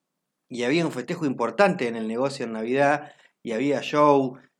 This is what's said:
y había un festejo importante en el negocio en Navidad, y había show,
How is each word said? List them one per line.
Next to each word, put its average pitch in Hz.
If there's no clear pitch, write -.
y 120
había 160
un -
festejo 170
importante 123
en 117
el 110
negocio 127
en 113
Navidad, 139
y 117
había 127
show, 143